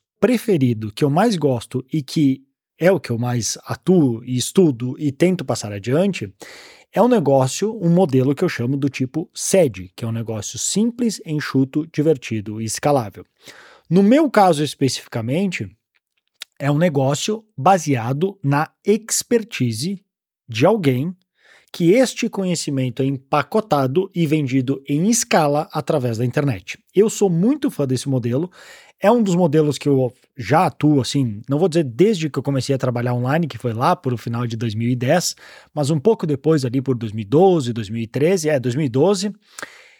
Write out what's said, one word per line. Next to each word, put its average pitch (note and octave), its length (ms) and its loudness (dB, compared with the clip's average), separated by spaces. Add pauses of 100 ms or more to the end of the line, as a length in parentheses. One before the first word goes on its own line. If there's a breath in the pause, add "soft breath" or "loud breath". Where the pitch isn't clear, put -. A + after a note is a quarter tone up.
(220)
preferido, C3 720 0
que - 100 -2
eu C#3+ 60 2
mais G3 260 2
gosto C3+ 560 -2
e D#3+ 100 -2
que C3+ 420 0 (360)
é E3 100 4
o F#3 100 2
que - 100 -12
eu A#2 80 -2
mais A#2+ 480 -4
atuo B2+ 580 2
e B2+ 140 -4
estudo B2+ 600 0
e D3+ 140 -4
tento F3 320 0
passar A2+ 300 -6
adiante, A#2+ 600 -2 (600 loud breath)
é F#3 80 2
um A#3+ 80 4
negócio, C#3+ 720 2
um E3+ 80 2
modelo C#3+ 440 2
que C#3 100 -2
eu F3 60 0
chamo A#2+ 280 -4
do C#3 120 -2
tipo C3 440 -6
sed, G#2 600 0
que - 80 -12
é A#2+ 40 -6
um A2+ 60 -4
negócio A2+ 440 -8
simples, A#3 680 -2
enxuto, D3 680 -2
divertido A2+ 680 -2
e A2+ 40 -6
escalável. A2 600 -2 (640 loud breath)
No F3 120 4
meu C4 280 4
caso F3+ 340 4
especificamente, C3+ 1080 -4 (880)
é C#3+ 120 -2
um D3 60 0
negócio D3 680 0 (120)
baseado D3 840 0
na C#3+ 300 0 (140)
expertise G3 1160 -2 (440)
de A#2 180 0
alguém E3+ 500 0 (580 soft breath)
que E3+ 180 2
este A#3+ 360 2
conhecimento D3 760 -4
é C3+ 40 2
empacotado C#3+ 1080 -2
e E3+ 140 0
vendido C3+ 580 0
em D3+ 240 0
escala D#3+ 640 0
através C3+ 460 -2
da A#2+ 80 0
internet. B2 520 -4 (160)
Eu G#3 160 4
sou G#3 200 0
muito A3+ 420 0
fã C#3+ 160 -2
desse B2+ 220 -2
modelo, C3 420 -2 (480 loud breath)
é G3 100 4
um A#3+ 140 4
dos F#3+ 120 2
modelos D#3 420 2
que - 100 -4
eu C3 260 2 (240)
já D3 280 2
atuo, D3+ 340 2
assim, A#2+ 500 -2
não C#3 80 -2
vou F3+ 120 2
dizer D#3+ 160 0
desde D#3+ 440 0
que - 80 -6
eu C3+ 60 -4
comecei C#3 320 -2
a - 20 -4
trabalhar B2 360 -2
online, C3+ 340 0
que B2+ 100 -12
foi A#2+ 140 -4
lá C#3 240 0
por B2 220 -4
final A#2 280 -6
de A2+ 120 -6
dois G#2+ 180 -4
mil A#2 140 -2
e B2+ 80 0
dez, C#3 360 0 (400 loud breath)
mas D3 160 -2
um D#3+ 100 0
pouco G#3+ 280 0
depois D3 380 0
ali B2+ 160 -2
por C3 120 -2
dois A2 200 -6
mil A2+ 100 -6
e - 20 -8
doze, D3+ 460 4
dois G#2+ 180 -6
mil A2+ 120 -6
e A2 60 -6
treze, D#3 420 0
é, D3 100 2
dois A#2+ 160 -2
mil D#3 100 0
e C3+ 40 -2
doze, F#3 440 2 (680 loud breath)